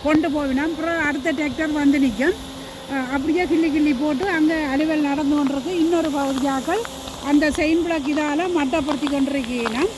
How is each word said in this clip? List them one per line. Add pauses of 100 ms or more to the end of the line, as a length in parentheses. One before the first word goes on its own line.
கொண்டு
போவினோம்.
அப்புறம்
அடுத்த
டிராக்டர்
வந்து
நிக்கும். (600)
ஆ, (140)
அப்படியே
கிள்ளி
கிள்ளி
போட்டு
அங்க
அலுவல்
நடந்து
கொண்டிருக்கு.
இன்னொரு
பகுதியாக்கள் (440)
அந்த
செயின்
பிளாக்
இதால
மட்டப்படுத்தி
கொண்டிருக்கணும்.